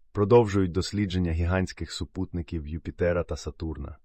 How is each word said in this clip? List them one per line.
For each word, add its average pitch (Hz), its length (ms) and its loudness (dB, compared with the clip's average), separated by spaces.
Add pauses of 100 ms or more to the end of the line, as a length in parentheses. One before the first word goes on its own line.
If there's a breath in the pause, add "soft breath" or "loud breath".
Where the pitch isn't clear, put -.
(120)
продовжують 101 600 6
дослідження 90 600 0
гігантських 87 600 -2
супутників 85 760 -8
Юпітера 85 580 -2
та - 120 -8
Сатурна. 73 680 -10